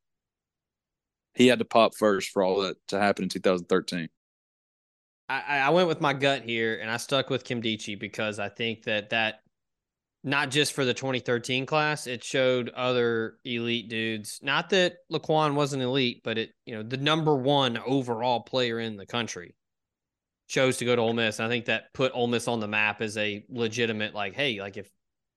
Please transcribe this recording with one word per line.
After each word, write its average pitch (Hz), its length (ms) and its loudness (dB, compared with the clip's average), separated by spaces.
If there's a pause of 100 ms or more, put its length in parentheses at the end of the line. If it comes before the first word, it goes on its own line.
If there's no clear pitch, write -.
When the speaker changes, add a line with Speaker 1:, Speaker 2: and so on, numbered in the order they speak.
(1400)
Speaker 1:
He 123 120 8
had 120 120 6
to 113 60 -2
pop 113 300 4
first 101 340 2
for 101 140 2
all 95 180 2
that 92 160 -4 (120)
to 98 100 0
happen 101 240 2
in 92 60 -2
two 95 100 -6
thousand 90 260 2
thirteen. 87 440 -2 (1200)
Speaker 2:
I, 131 180 -4
I, 143 120 0
I 139 100 4
went 175 180 6
with 160 140 -2
my 143 120 4
gut 135 300 2
here, 113 360 0
and 110 120 -6
I 117 60 -2
stuck 135 320 0
with 131 140 -2
Nkemdiche 110 560 -4
because 107 400 -6
I 101 100 -4
think 113 340 -6
that, 107 280 -2
that 110 280 0 (840)
not 143 280 -2
just 143 220 2
for 139 120 -2
the 123 80 2
twenty 131 260 -4
thirteen 127 460 -2
class, 151 400 0
it 123 180 -8
showed 127 460 2
other 120 760 0
elite 117 440 -4
dudes. 110 540 -6
Not 151 280 -2
that 185 260 2 (140)
Laquan 156 440 0
wasn't 139 280 0
elite, 123 400 0
but 113 140 -4
it, 110 140 -4 (140)
you 123 100 -10
know, 107 80 -8
the 120 140 -6
number 151 380 2
one 131 500 2
overall 120 560 0
player 120 380 -2
in 113 180 -6
the 95 80 -14
country 104 500 -6 (920)
chose 131 280 2
to 120 80 -6
go 120 100 4
to 120 60 4
Ole 113 120 2
Miss. 113 260 0
And 113 80 -2
I - 20 -2
think 120 160 -2
that - 280 -4
put 131 200 0
Ole 120 140 0
Miss 120 200 0
on 120 120 0
the 104 80 -4
map 107 340 -2
as 110 160 -4
a 107 320 -2
legitimate, 113 640 -2
like, 101 220 -6
hey, 127 260 -2
like, 98 160 -10
if, 98 120 -14 (480)